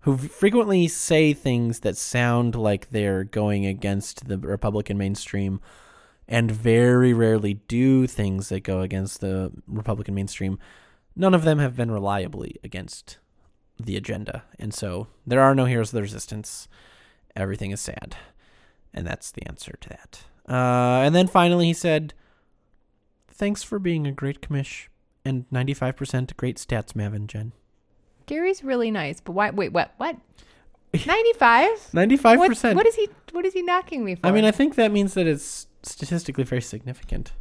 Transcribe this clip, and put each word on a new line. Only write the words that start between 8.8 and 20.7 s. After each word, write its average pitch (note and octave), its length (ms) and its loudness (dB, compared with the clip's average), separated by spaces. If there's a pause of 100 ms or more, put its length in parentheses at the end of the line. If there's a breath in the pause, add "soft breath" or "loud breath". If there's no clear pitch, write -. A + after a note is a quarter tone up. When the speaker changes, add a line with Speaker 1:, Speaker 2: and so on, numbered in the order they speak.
Speaker 1:
against F#2+ 380 -6
the F#2+ 300 -4 (160)
Republican G#2+ 480 -6
mainstream, G2 440 -4 (580 soft breath)
none F#3 180 4
of E3+ 80 4
them D#3 160 4
have C3 160 0
been A#2+ 160 -2
reliably G2+ 720 -4
against - 560 -16 (640)
the G#2+ 140 -6
agenda. G#2 480 -8 (160)
And G#2 120 -8
so F#2+ 360 -8 (180)
there B2 140 4
are C3+ 160 8
no C3 80 4
heroes A#2 240 0
of - 80 -12
the G#2+ 60 -2
resistance. G#2+ 680 -12 (680 soft breath)
Everything G2 360 -6
is G2+ 120 -8
sad. - 340 -12 (800 soft breath)
And F2 120 -8
that's - 240 -10
the - 160 -14
answer - 320 -16
to - 120 -18
that. - 340 -20 (240)
Uh, B2 560 2